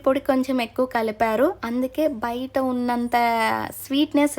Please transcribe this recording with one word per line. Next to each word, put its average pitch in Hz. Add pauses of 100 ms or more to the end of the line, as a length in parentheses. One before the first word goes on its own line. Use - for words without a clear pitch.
పొడి 269
కొంచెం 262 (100)
ఎక్కువ 254 (100)
కలిపారు, 220 (200)
అందుకే 254 (220)
బయట 247 (140)
ఉన్నంత 240 (640)
స్వీట్నెస్ 294